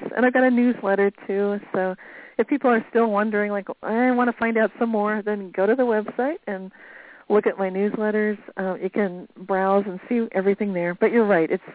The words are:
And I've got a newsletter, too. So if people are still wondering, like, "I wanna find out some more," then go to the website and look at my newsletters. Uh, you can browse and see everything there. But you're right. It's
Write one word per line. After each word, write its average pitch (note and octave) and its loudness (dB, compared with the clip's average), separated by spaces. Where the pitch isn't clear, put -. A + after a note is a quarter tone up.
And A#3+ 2
I've B3 2
got C4 2
a B3+ 6
newsletter, G#3 2
too. G3+ -2
So F#3 -2
if - 0
people C4+ 2
are A3+ 2
still A3+ 2
wondering, G#3 0
like, G3+ -6
"I A#3+ 0
wanna B3 0
find A3+ -2
out A3 2
some A#3 0
more," G#3+ -2
then G3+ -6
go F#3+ 0
to A3+ 4
the C4 2
website A#3+ -2
and F#3+ -8
look G#3 4
at G3+ -2
my F#3+ 0
newsletters. G#3 -2
Uh, F#3+ -4
you F#3+ -4
can F#3 -4
browse G3 0
and F#3+ -10
see A#3 0
everything G3 0
there. F3 -2
But G#3+ 2
you're A3+ 4
right. E3+ 2
It's - -4